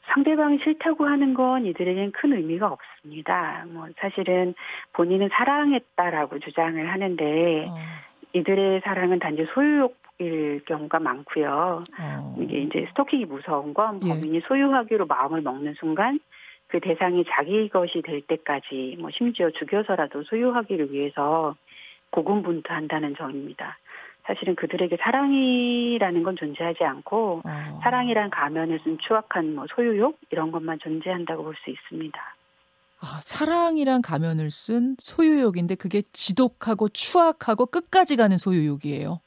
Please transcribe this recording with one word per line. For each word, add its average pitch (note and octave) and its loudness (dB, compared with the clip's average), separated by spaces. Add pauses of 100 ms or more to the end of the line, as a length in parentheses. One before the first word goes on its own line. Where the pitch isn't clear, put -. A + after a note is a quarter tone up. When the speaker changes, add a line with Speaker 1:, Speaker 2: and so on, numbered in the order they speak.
Speaker 1:
상대방이 D4 4
싫다고 D#4 0
하는 C#4+ 4
건 B3+ 2
이들에겐 F#3 -2
큰 C#4+ 2
의미가 F3 0
없습니다. D#3+ -6
뭐, E3 -14 (120)
사실은 F#3 0 (400)
본인은 F#3 2
사랑했다라고 A#3 2
주장을 D#3+ -2
하는데, E3 2
Speaker 2:
어. E3+ -8 (560)
Speaker 1:
이들의 F#3+ 2
사랑은 F#3 2
단지 D#3+ -2 (100)
소유욕일 F3 0
경우가 D#3 -2
많고요. D3+ -2 (160)
Speaker 2:
어. C#3 -8
Speaker 1:
이게 - -4
이제 - -4
스토킹이 C#4 0
무서운 C#3+ -4
건 G#3 0
Speaker 2:
예. F#3 0
Speaker 1:
범인이 D#3+ -2
소유하기로 B3+ 2
마음을 D3 0
먹는 C#3+ -6
순간 G3 0 (460)
그 F3 -2
대상이 F3 2 (100)
자기 G3+ 0
것이 F3 0
될 D3 -6
때까지, C#3 -6
뭐, E3 -8
심지어 A3+ 0
죽여서라도 D#3+ -2
소유하기를 A3 0
위해서 C#3+ 0 (540)
고군분투한다는 D#3+ -2
점입니다. C#3 -10 (480)
사실은 - -2
그들에게 E3+ -2
사랑이라는 A#3+ 2
건 F#3 -2
존재하지 E3 -4
않고, E3+ -2
Speaker 2:
어. D3+ -10
Speaker 1:
사랑이란 A#3+ 2
가면을 D#3+ -2
쓴 D#3+ -2
추악한, F3+ -2
뭐, C#3+ -8 (100)
소유욕, A#3+ 2 (120)
이런 D#3+ -2
것만 D#3+ -4
존재한다고 D#3+ -4
볼 D#3 -10 (100)
수 - -10
있습니다. D#3+ -12 (800)
Speaker 2:
아, D3+ -12
사랑이란 D#4 2
가면을 D#3+ 0
쓴 A#3+ 0
소유욕인데, G#3+ 4
그게 G3+ 0 (100)
지독하고 A3 2
추악하고 D#4+ 4
끝까지 E4+ 4
가는 G#3 6
소유욕이에요? D3+ 0